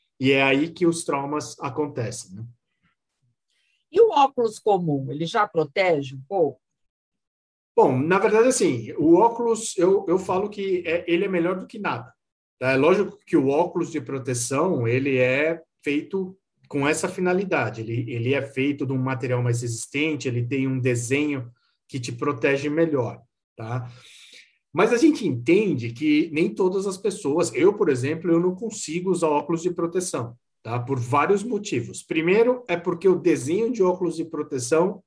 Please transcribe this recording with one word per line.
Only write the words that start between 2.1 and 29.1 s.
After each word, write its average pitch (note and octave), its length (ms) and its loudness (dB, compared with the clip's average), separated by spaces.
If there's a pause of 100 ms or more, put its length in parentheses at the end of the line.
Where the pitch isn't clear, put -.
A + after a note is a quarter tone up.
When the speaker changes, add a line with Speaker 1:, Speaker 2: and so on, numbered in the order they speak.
Speaker 1:
né? A2 100 -14 (1500)
Speaker 2:
E F4+ 80 6
o A4 100 8
óculos C4+ 480 2
comum, D#3 520 0
ele D#3 160 -4
já G#3+ 200 0
protege D3+ 680 0
um C3+ 120 -14
pouco? F3 320 0 (1160)
Speaker 1:
Bom, D#3 200 6
na E3 220 2
verdade, A3 300 4
assim, C#3 460 0
o E3 220 6
óculos, A#3 600 0
eu, G3 320 2
eu F3 100 2
falo G3 300 -2
que F#3+ 380 -4
é, E3+ 200 -2
ele E3+ 200 0
é - 20 -4
melhor F#3 300 0
do B3 80 -12
que A3 120 -14
nada, C#3 340 -6 (460)
tá? C3 140 0
É C3+ 40 2
lógico F3+ 500 2
que E3+ 100 0
o C3+ 120 2
óculos E3 440 0
de D3+ 80 -6
proteção, C3 880 -2
ele C3 300 0
é C#3+ 440 0 (220)
feito F#3 520 -4 (320)
com C#3+ 200 0
essa D#3+ 200 0
finalidade, F3+ 760 -2
ele, A#2 280 -6
ele A#2+ 240 -2
é C3+ 80 0
feito C#3 440 -4
de C3+ 60 -4
um C3 60 -2
material B2 440 -2
mais A#2+ 180 0
resistente, C#3 640 -4
ele A#2+ 180 -2
tem C3+ 220 -2
um C3 140 -2
desenho B2+ 680 -2 (360)
que C3+ 140 -10
te A#2+ 100 -10
protege C#3 580 -2
melhor, D3 540 -2 (320)
tá? A#2 320 -8 (840)
Mas G#3+ 200 4
a A#3 60 4
gente D4 280 4
entende C#3 640 2
que D3+ 440 2
nem F#3+ 180 0
todas F#3+ 340 0
as F#3+ 120 -6
pessoas, C#3+ 560 -2
eu, E3+ 180 4
por G3+ 160 0
exemplo, D3 420 -2
eu E3+ 80 4
não F3+ 160 0
consigo F#3 560 -6